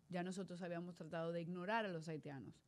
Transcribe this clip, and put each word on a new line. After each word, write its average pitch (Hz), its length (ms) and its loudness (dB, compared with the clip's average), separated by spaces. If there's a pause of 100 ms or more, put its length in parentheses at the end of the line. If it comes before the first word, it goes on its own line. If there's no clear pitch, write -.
Ya 180 120 2
nosotros 180 420 -2
habíamos 175 320 -2
tratado 165 360 0
de 170 100 2
ignorar 180 440 2
a 196 40 2
los 165 200 0
haitianos, 143 580 -4